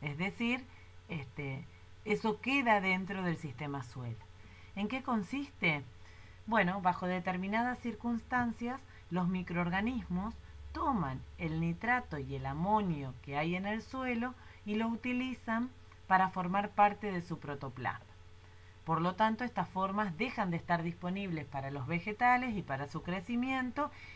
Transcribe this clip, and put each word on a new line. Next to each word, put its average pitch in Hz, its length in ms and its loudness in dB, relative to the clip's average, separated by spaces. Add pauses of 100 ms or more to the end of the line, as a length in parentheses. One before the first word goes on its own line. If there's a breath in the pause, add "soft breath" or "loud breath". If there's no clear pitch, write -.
Es 143 160 -4
decir, 233 480 0 (440 loud breath)
este, 139 560 -6 (400 loud breath)
eso 214 340 2
queda 240 420 6
dentro 190 420 2
del 170 140 2
sistema 143 460 -4
suelo. 120 340 -6 (580 loud breath)
¿En 202 120 0
qué 254 160 -4
consiste? 208 800 0 (640 loud breath)
Bueno, 202 340 4
bajo 180 260 4
determinadas 190 720 2
circunstancias, 240 1000 0 (300 loud breath)
los 175 180 2
microorganismos 185 1080 0 (380 loud breath)
toman 185 480 2 (180)
el 160 200 0
nitrato 170 600 2
y 135 160 -4
el 131 100 -4
amonio 156 800 2
que 139 140 -4
hay 165 180 2
en 185 100 -2
el 214 160 0
suelo 247 540 -2 (280 loud breath)
y 208 120 0
lo 226 120 4
utilizan 247 840 0 (340 loud breath)
para 185 240 6
formar 185 400 2
parte 208 420 6
de 175 120 0
su 165 160 -6
protoplasma. 135 680 -4 (800 loud breath)
Por 160 180 4
lo 180 140 2
tanto, 220 280 4
estas 202 240 -2
formas 190 480 0
dejan 208 360 0
de 170 60 2
estar 170 260 2
disponibles 175 640 -2
para 135 240 -4
los 139 160 -4
vegetales 233 680 2
y 185 60 -2
para 139 260 -2
su 156 140 -4
crecimiento 247 880 0 (260 loud breath)